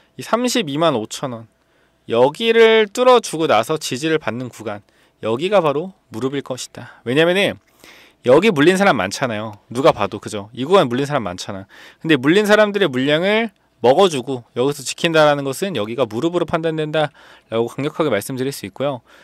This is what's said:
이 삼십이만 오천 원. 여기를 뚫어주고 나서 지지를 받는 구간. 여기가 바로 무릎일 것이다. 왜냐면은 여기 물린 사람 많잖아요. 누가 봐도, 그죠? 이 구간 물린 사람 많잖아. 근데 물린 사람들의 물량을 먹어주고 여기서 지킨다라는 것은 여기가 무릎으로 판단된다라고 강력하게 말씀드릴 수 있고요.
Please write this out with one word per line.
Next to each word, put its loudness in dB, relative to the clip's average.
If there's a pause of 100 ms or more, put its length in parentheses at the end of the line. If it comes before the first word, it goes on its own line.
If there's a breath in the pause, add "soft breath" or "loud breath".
(180 soft breath)
이 -12
삼십이만 0
오천 -8
원. -16 (600)
여기를 4
뚫어주고 2
나서 2
지지를 -4
받는 -8
구간. -12 (400 soft breath)
여기가 0
바로 -2 (160)
무릎일 -6
것이다. -14
왜냐면은 2 (680 loud breath)
여기 6
물린 4
사람 2
많잖아요. -4 (160)
누가 4
봐도, -4
그죠? -10
이 -8
구간 2
물린 -2
사람 -4
많잖아. -10 (340 loud breath)
근데 2
물린 2
사람들의 4
물량을 0 (300)
먹어주고 2 (140)
여기서 -2
지킨다라는 2
것은 -4
여기가 -2
무릎으로 -2
판단된다라고 -4
강력하게 -4
말씀드릴 -4
수 -12
있고요. -6 (240 soft breath)